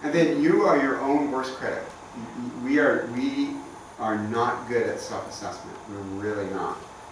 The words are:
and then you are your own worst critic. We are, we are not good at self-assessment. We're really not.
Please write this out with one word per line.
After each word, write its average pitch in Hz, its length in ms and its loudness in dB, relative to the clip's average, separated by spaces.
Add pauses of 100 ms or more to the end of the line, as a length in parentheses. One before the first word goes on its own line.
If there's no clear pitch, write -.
and 147 100 -2
then 151 280 6
you 175 240 6
are 143 120 8
your 135 220 2
own 139 320 2
worst 127 240 -2
critic. - 260 -4 (800)
We 143 160 4
are, - 360 4
we 139 400 0 (420)
are 110 200 0
not 110 500 0
good 117 200 2
at - 120 -2
self-assessment. - 760 -8 (140)
We're 98 400 -8
really 101 240 -2
not. - 240 -4 (340)